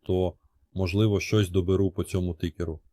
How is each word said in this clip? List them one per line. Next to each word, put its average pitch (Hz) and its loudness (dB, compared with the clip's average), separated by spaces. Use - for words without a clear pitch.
то, 92 0
можливо, 98 2
щось 104 2
доберу 92 2
по - -6
цьому 90 -2
тикеру. 82 -6